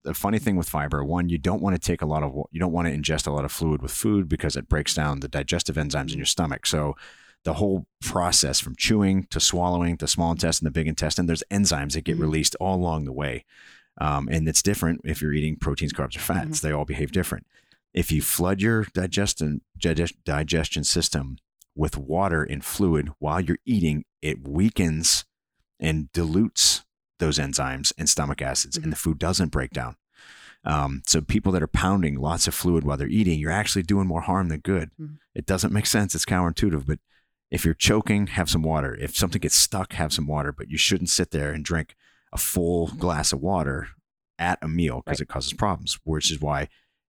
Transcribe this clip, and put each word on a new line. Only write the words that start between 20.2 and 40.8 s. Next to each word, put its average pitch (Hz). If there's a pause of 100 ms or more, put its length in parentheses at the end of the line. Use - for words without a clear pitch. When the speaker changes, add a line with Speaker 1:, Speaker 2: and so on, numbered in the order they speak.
Speaker 1:
digestion 78
system 69 (360)
with 76
water 80
and 69
fluid 80 (100)
while 76
you're 87
eating, 82 (180)
it 76
weakens 82 (560)
and 78
dilutes 87 (340)
those 78
enzymes 69
and 76
stomach 69
acids, 67
Speaker 2:
Mm-hmm. -
Speaker 1:
and 80
the 73
food 80
doesn't 90
break 65
down. 60 (680)
Um, 71
so 80
people 95
that 87
are 76
pounding 92
lots 78
of 98
fluid 82
while 71
they're 69
eating, 90
you're 78
actually 98
doing 98
more 82
harm 92
than 78
good. 87 (100)
Speaker 2:
Mm-hmm. 151 (180)
Speaker 1:
It -
doesn't 92
make 104
sense. 104
It's 82
counterintuitive, 87
but 73 (520)
if -
you're 82
choking, 104
have 87
some 82
water. 78
If 71
something 92
gets 78
stuck, -
have 78
some 76
water, 73
but 71
you 78
shouldn't 87